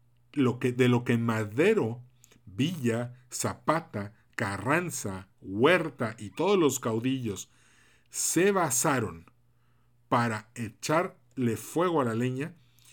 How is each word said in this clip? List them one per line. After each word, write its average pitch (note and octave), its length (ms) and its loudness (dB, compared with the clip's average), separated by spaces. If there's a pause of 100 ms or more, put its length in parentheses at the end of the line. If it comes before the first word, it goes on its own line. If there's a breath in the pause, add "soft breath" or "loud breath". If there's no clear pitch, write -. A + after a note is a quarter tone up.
(340)
lo B2 260 2
que, B2+ 120 0
de B2 160 4
lo A#2+ 160 4
que A#2+ 140 2
Madero, A#2 840 0 (420 soft breath)
Villa, B2 840 -2
Zapata, G#2 840 -4 (220 soft breath)
Carranza, A2+ 920 -4 (120)
Huerta B2 760 2
y G#2 140 -12
todos F#3+ 260 2
los C#3+ 220 2
caudillos A#2 680 -4 (600 soft breath)
se - 420 0
basaron C3 720 0 (840)
para A#2 460 0
echarle A#2+ 1000 -2
fuego E3 460 0
a B2 40 2
la A2+ 100 -2
leña B2+ 400 -4 (380 soft breath)